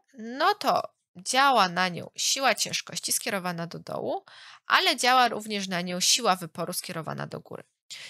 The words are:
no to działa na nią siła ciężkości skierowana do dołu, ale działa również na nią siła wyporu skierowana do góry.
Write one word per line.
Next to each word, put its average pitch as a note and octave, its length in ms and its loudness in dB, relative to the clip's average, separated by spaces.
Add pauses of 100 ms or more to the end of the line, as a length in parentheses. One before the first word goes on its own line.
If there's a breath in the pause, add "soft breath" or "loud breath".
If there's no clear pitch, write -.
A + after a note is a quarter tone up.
(140)
no C4 400 0
to A#3 420 -2 (220)
działa B3 520 4
na F3+ 200 0
nią D#3+ 260 -8
siła C4 400 2
ciężkości - 560 -4
skierowana F3+ 560 -2
do E3 120 -12
dołu, - 460 -6 (420 loud breath)
ale E4+ 280 4
działa B3 320 4
również G#3 400 -4
na F3+ 140 -2
nią F3+ 180 -4
siła F#3+ 360 4
wyporu F3 380 -6
skierowana D3+ 540 -8
do - 120 -10
góry. - 240 -16 (460 loud breath)